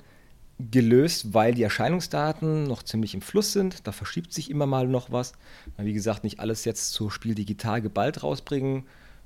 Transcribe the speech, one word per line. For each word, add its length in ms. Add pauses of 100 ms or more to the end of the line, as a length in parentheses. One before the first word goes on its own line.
(720)
gelöst, 640
weil 220
die 80
Erscheinungsdaten 1000
noch 180
ziemlich 320
im 60
Fluss 300
sind. 360
Da 40
verschiebt 400
sich 200
immer 160
mal 200
noch 240
was. 220 (420)
Na, 100
wie 80
gesagt, 300
nicht 160
alles 260
jetzt 280
zu 160
Spiel 240
Digital 480
geballt 400
rausbringen, 640 (420)